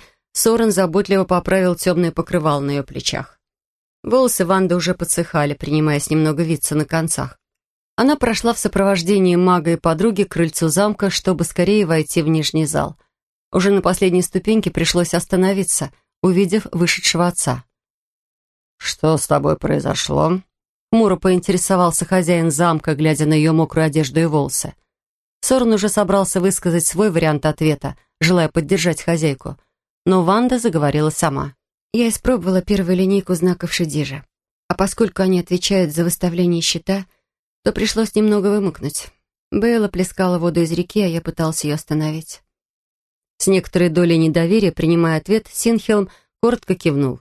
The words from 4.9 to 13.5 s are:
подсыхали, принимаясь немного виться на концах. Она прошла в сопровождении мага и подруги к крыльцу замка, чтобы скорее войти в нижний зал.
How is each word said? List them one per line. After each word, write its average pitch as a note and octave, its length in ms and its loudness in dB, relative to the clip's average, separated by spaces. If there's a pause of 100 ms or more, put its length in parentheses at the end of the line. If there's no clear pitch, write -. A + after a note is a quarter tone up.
подсыхали, D#3+ 600 -2
принимаясь D3+ 560 0
немного D#3 320 2
виться D#3+ 320 -2
на D3+ 100 2
концах. D#3 560 -4 (560)
Она C#4 200 2
прошла A#3 360 0
в A3+ 60 -8
сопровождении G3 760 2
мага F3 360 2
и - 40 0
подруги F#3+ 480 0
к F#3+ 80 -8
крыльцу E3 360 0
замка, G3+ 400 0
чтобы F3 360 -2
скорее G3 420 0
войти D#3+ 340 0
в D3+ 80 0
нижний D#3 380 0
зал. D3 320 -4 (520)